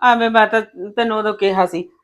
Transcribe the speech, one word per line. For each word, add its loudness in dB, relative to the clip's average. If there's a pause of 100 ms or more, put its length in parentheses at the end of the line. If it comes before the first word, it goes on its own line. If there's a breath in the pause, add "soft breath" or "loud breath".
ਐਵੇਂ 2
ਮੈਂ 4
ਤਾਂ 0 (300)
ਤੈਨੂੰ -2
ਉਦੋਂ -2
ਕਿਹਾ 0
ਸੀ, -8 (140)